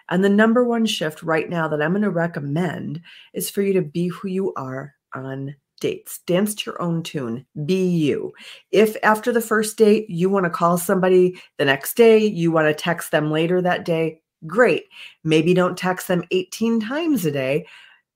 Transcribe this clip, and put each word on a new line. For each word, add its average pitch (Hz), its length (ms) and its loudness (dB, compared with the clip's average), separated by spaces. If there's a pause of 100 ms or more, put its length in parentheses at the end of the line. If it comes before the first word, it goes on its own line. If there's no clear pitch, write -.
And 180 140 0
the 196 60 4
number 226 340 4
one 233 220 0
shift 165 380 -4
right 160 260 -2
now 165 180 -2
that 151 140 -2
I'm 160 120 0
gonna 208 180 0
recommend 165 920 -4 (320)
is - 160 -8
for 202 140 -4
you 196 100 0
to 185 80 2
be 170 280 -4
who 175 180 -10
you 190 280 -4
are 135 380 -10 (200)
on 135 420 -10 (240)
dates. - 480 -6
Dance 202 280 0
to - 140 -10
your - 100 -10
own 165 220 -4
tune. 131 440 -8 (200)
Be 185 220 0
you. 156 460 0 (380)
If 214 300 4
after 214 300 0
the 226 100 0
first 214 360 -2
date, 214 320 4
you 170 200 0
wanna 190 220 0
call 170 260 2
somebody 185 640 2 (160)
the 147 80 0
next 139 300 -2
day, 226 240 8
you 170 320 0
wanna 156 220 4
text 170 360 -4
them 151 220 0
later 170 320 0
that 180 220 -2
day, 160 360 -2 (240)
great. 180 400 2 (380)
Maybe 160 320 4
don't 180 220 2
text 185 300 -4
them 175 220 0
eighteen 220 500 -2
times 262 460 -2
a 151 60 0
day, 139 340 -2 (500)